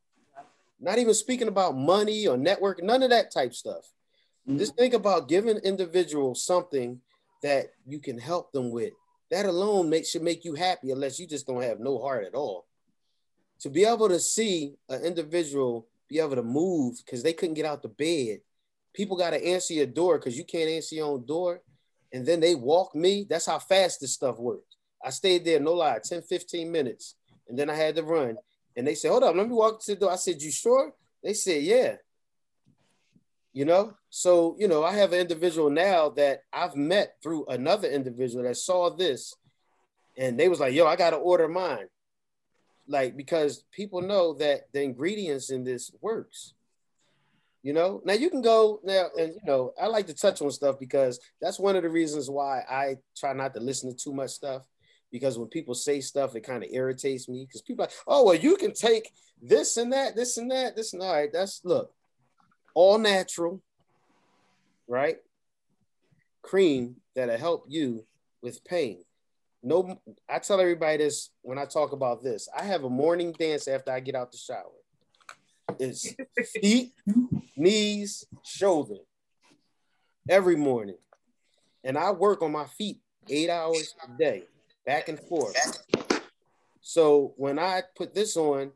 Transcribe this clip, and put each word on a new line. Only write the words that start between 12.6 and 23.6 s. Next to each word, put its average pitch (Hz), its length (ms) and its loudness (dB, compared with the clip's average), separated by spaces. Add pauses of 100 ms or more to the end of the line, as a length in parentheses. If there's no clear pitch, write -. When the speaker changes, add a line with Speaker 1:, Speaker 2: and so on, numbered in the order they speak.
Speaker 1:
To 143 100 -10
be 147 160 4
able 220 240 4
to 175 100 4
see 170 560 -2 (120)
an 131 160 -6
individual 151 840 -2 (200)
be 151 120 -2
able 147 160 0
to 120 80 -2
move 139 600 -2
'cause 123 180 -10
they 160 100 2
couldn't 160 220 -4
get 151 100 -4
out 147 180 -6
the 120 60 -12
bed. 131 520 -4 (520)
People 190 240 -4
gotta 165 280 -2
answer 180 280 -2
your 151 120 2
door 156 320 2
'cause 120 200 -6
you 165 80 -10
can't 160 240 -2
answer 160 260 -6
your 156 120 -4
own 135 180 -4
door. 175 360 -4 (500)
And 127 140 -8
then 170 140 2
they 170 160 6
walk 156 400 2
me. 196 300 2
That's 165 200 -4
how 160 140 -2
fast 190 400 2